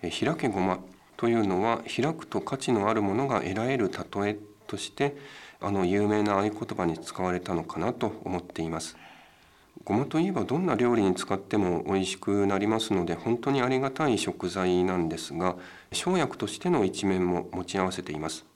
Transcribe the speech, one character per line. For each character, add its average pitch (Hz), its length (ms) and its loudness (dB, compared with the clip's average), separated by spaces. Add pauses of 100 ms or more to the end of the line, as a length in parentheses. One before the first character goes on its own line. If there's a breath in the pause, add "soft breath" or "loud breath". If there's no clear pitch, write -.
え 87 80 -4
ー、 - 160 -4
開 143 120 0
け 147 120 -2
ご 95 120 -2
ま 92 180 2 (400)
と 120 100 2
い 117 60 4
う 110 120 4
の 95 160 2
は 113 220 2
開 147 300 -2
く - 120 -12
と 101 140 -2
価 - 160 -6
値 135 160 -2
の 104 160 4
あ 113 60 2
る 107 80 2
も 98 120 0
の 117 140 0
が 110 140 2
得 95 120 -2
ら 110 120 -2
れ 135 100 0
る 101 140 2
例 101 400 -2
え 104 80 -4 (280)
と 101 120 -8
し - 120 -8
て、 139 280 -2 (420 loud breath)
あ 101 100 -2
の、 98 140 2
有 101 240 4
名 104 140 4
な 101 160 4
合 101 60 4
言 107 80 2
葉 92 340 -4
に 82 100 0
使 - 260 -8
わ 90 100 0
れ 90 80 0
た 92 120 -6
の 82 100 0
か 82 160 -8
な 110 140 0
と 113 200 -2 (120)
思 92 140 -4
っ 85 40 -6
て - 200 -8
い 80 80 -2
ま 82 100 -4
す。 - 160 -12 (880 loud breath)
ご - 80 -2
ま 127 140 2
と 151 120 0
い 175 100 4
え 190 40 0
ば 123 120 0
ど 123 120 0
ん 185 80 2
な 147 120 2
料 120 180 4
理 110 80 6
に 95 120 4
使 - 200 -2
っ 98 40 -2
て 107 200 -2
も 90 260 2
美 - 80 -2
味 95 140 2
し - 100 -6
く 101 300 2
な 98 100 2
り 101 100 2
ま 110 140 2
す 107 140 0
の 87 100 2
で、 85 100 -2
本 120 220 0
当 127 140 -2
に 139 100 2
あ 123 80 2
り 131 120 2
が 135 100 -2
た 147 180 0
い 113 80 4
食 90 320 -2
材 90 340 2
な 92 140 2
ん 82 140 0
で 80 80 -6
す - 160 -10
が、 87 220 0 (360 loud breath)
生 185 240 0
薬 151 220 0
と 107 80 -2
し - 120 -8
て 180 120 -2
の 123 160 4
一 92 180 -2
面 95 240 4
も 87 240 -2
持 92 120 -6
ち - 120 -6
合 95 80 4
わ 92 80 0
せ 90 100 -8
て 82 100 -8
い 76 60 -6
ま 78 120 -6
す。 - 260 -12